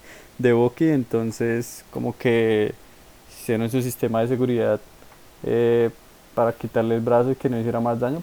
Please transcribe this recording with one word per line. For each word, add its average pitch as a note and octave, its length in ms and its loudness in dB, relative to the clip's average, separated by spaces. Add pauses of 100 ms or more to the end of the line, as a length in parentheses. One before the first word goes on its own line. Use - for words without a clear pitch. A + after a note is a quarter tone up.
<laughs> - 320 -20
de A#2+ 140 4
Bucky, A#2+ 360 2
entonces A#2 1000 -2
como A#2+ 260 -6
que A2+ 560 2 (580)
hicieron A2+ 400 -2
su B2+ 100 0
sistema A#2 400 -2
de A#2 80 0
seguridad, A#2 500 0 (640)
eh, A#2 460 2 (460)
para A#2 180 0
quitarle A#2 420 -2
el A#2 60 -2
brazo A#2+ 300 2
y B2+ 40 -2
que - 140 -4
no A#2+ 100 -4
hiciera A#2 200 -2
más A#2 200 -2
daño, C3+ 240 -4